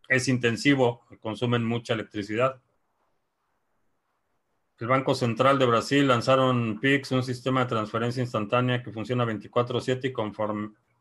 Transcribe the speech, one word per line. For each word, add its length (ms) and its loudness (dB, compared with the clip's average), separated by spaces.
es 180 2
intensivo, 760 2
consumen 420 -2
mucha 300 -2
electricidad. 680 -4
El 80 -6
Banco 260 2
Central 460 2
de 60 4
Brasil 420 2
lanzaron 720 2
PIX, 320 0
un 120 2
sistema 380 -2
de 80 -2
transferencia 520 -2
instantánea 600 0
que 100 -14
funciona 320 -4
veinticuatro 560 -2
siete 280 -2
y 60 -6
conform-, 600 -6